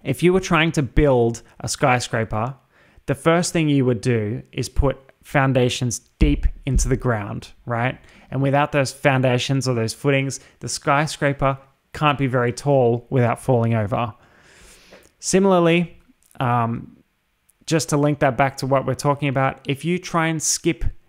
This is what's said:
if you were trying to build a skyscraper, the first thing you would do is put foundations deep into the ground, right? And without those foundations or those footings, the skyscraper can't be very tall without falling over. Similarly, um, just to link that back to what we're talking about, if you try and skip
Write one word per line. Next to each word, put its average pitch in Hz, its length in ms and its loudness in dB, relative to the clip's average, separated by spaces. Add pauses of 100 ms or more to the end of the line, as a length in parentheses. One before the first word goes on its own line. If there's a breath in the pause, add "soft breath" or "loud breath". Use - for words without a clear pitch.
if 143 200 -4
you 180 100 6
were 185 60 4
trying 165 340 2
to 156 80 0
build 123 640 2 (160 soft breath)
a - 80 -10
skyscraper, 120 880 -2 (500 soft breath)
the 139 100 -2
first 170 380 0
thing 160 160 0
you 139 160 4
would 120 160 0
do 117 400 -2 (100)
is - 180 -8
put - 280 0 (240)
foundations 127 800 0 (200)
deep 147 260 2 (200)
into 127 220 2
the 127 80 2
ground, 117 560 -4 (140)
right? 120 320 -4 (340 loud breath)
And 131 100 -2
without 139 300 2
those 139 200 0
foundations 131 760 0
or 127 80 0
those 113 180 -2
footings, 135 460 -2 (200 loud breath)
the 123 100 -10
skyscraper 139 880 -2 (360)
can't 147 240 0
be 135 100 -2
very 120 260 0
tall 123 560 0
without 120 320 0
falling 117 320 2
over. 113 400 -2 (1040 loud breath)
Similarly, 175 800 2 (400)
um, 120 580 -2 (680)
just 156 240 -2
to 151 80 0
link 143 220 0
that 135 180 0
back 135 200 0
to 135 100 -6
what 131 180 0
we're 131 80 -2
talking 143 340 -2
about, 135 380 -2
if 139 180 -4
you 175 140 -2
try 170 300 -2
and 160 140 -4
skip - 440 -2 (240)